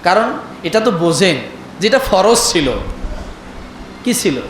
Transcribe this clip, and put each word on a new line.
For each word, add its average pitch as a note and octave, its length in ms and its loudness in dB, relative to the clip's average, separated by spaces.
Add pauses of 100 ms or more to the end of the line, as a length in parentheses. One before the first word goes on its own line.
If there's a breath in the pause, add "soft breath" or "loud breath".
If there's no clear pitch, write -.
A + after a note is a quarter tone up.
কারণ A3 300 2 (300)
এটা E3+ 160 2
তো A3 120 2
বোঝেন E3+ 440 2 (440)
যে F#3+ 80 2
এটা C4 120 4
ফরজ A3 520 4
ছিল। C#3+ 200 2 (1300)
কি B3 100 2
ছিল? C#3 260 0 (100)